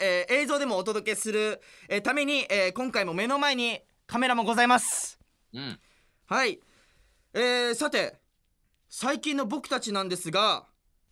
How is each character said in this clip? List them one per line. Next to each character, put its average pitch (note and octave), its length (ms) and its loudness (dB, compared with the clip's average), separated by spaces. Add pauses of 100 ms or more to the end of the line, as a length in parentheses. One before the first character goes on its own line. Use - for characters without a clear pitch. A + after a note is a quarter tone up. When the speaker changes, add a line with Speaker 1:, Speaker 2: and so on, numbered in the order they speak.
Speaker 1:
え F3+ 280 2
ー、 A#3 40 2
映 C#4+ 140 2
像 C#4+ 120 0
で C#4+ 60 0
も A3 120 0
お F#3 60 0
届 G#3+ 280 -2
け G3+ 40 -4
す A3 160 -4
る、 G#3+ 300 -2 (260)
え G3+ 100 -2
ー、 G3+ 40 -2
た A#3+ 120 0
め C#4+ 120 0
に、 C#4 240 0
え F#3 200 2
ー、 F#3 40 -4
今 B3+ 180 -4
回 G3+ 140 0
も E3+ 80 -4
目 G3 140 0
の C#4 120 0
前 C#4+ 160 2
に A#3+ 260 -4 (260)
カ A#3 100 -4
メ B3+ 100 2
ラ B3 80 2
も A#3 80 0
ご G#3+ 120 0
ざ A#3+ 80 6
い A#3+ 40 6
ま B3 120 6
す。 - 400 -6 (340)
Speaker 2:
う A#2+ 60 -12
ん。 C3+ 200 -10 (460)
Speaker 1:
は B3+ 200 0
い。 G3+ 140 -2 (760)
え G#3 60 -2 (320)
ー、 A#3 40 -2
さ D4 140 0
て、 A3 300 0 (680)
最 C4+ 320 -2
近 D4 160 0
の C#4 80 0
僕 B3 240 -4
た B3 100 0
ち A3 140 -4
な G3 100 0
ん F#3 60 -6
で F3+ 80 -2
す E3 120 -8
が、 F#3+ 380 2 (440)